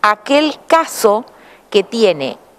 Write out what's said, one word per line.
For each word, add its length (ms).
aquel 640
caso 600
que 140
tiene 560